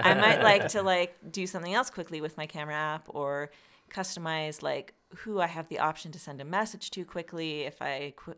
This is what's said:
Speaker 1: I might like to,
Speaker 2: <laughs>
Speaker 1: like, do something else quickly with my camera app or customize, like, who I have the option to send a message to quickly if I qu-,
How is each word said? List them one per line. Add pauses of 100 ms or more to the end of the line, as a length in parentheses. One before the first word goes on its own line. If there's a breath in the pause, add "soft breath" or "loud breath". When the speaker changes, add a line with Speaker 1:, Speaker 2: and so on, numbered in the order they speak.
Speaker 1:
I
might
like
to,
Speaker 2:
<laughs>
Speaker 1:
like, (140)
do
something
else
quickly
with
my
camera
app
or (380 loud breath)
customize,
like, (240)
who
I
have
the
option
to
send
a
message
to
quickly
if
I
qu-,